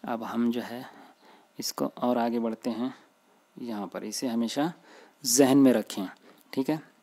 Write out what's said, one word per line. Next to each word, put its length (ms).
अब 160
हम 280
जो 100
है 240
इसको 260
और 320
आगे 220
बढ़ते 300
हैं 240
यहाँ 320
पर, 160
इसे 240
हमेशा 440
जहन 340
में 160
रखें, 340
ठीक 160
है। 100